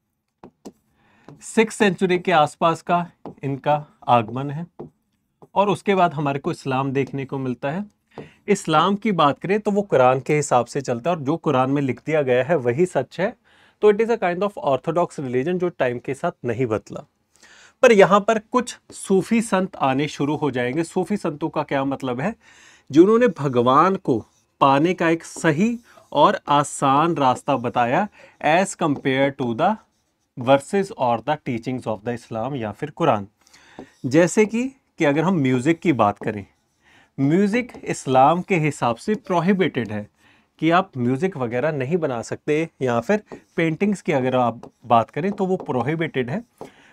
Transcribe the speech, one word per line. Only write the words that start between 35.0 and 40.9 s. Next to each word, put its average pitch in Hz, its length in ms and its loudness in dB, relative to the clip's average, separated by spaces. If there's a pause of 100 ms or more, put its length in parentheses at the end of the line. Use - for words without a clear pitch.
अगर 147 160 2
हम 185 140 0
म्यूजिक 131 440 0
की 165 140 0
बात 107 240 2
करें, 104 280 -8 (760)
म्यूजिक 196 520 2 (120)
इस्लाम 147 580 2
के 190 140 -2
हिसाब 143 400 -2
से 214 200 -4
प्रोहिबिटेड 170 760 -2
है 104 180 -8 (500)
कि 160 100 0
आप 180 280 2